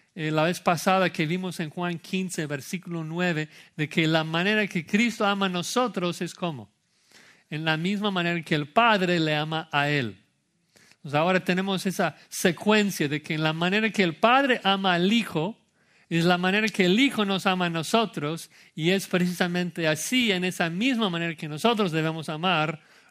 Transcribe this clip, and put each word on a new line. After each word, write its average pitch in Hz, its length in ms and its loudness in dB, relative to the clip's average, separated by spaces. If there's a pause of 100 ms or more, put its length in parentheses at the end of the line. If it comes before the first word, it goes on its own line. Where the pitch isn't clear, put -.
(140)
eh, 156 180 -6
la 156 120 4
vez 175 160 0
pasada 185 520 2
que 170 140 -2
vimos 180 360 -4
en 156 80 -6
Juan 175 300 -6
quince, 185 480 -6
versículo 165 580 -8
nueve, 160 420 -2 (300)
de 151 100 -2
que 160 200 2
la 160 180 2
manera 190 420 0
que 165 180 -4
Cristo 220 400 0
ama 196 200 2
a 190 40 0
nosotros 180 720 -2
es 170 120 -8
como? 143 360 -8 (840)
En 156 120 -6
la 160 140 2
misma 196 340 -2
manera 170 300 -2
que 160 140 -2
el 147 120 -2
Padre 190 520 4
le 156 160 0
ama 156 360 -4
a 143 180 2
Él. 123 280 -2 (800)
Entonces 139 200 -8
ahora 180 220 4
tenemos 185 460 -2
esa 175 320 -2 (100)
secuencia 202 800 2
de 147 140 -4
que 160 140 -6
en 156 80 -2
la 156 100 2
manera 185 360 0
que 202 140 0
el 165 140 0
Padre 254 460 4
ama 190 320 2
al 180 180 2
Hijo, 208 420 -2 (540)
es 165 160 2
la 180 140 4
manera 190 280 2
que 202 180 0
el 185 140 4
Hijo 262 240 2
nos 196 220 -2
ama 185 220 2
a - 20 -4
nosotros, 165 800 -2 (240)
y 160 160 -2
es 190 160 0
precisamente 175 840 -2
así, 220 440 0
en 180 120 0
esa 180 240 -2
misma 220 440 0
manera 170 240 -4
que 156 120 -10
nosotros 196 440 0
debemos 160 380 -2
amar 160 520 -2 (300)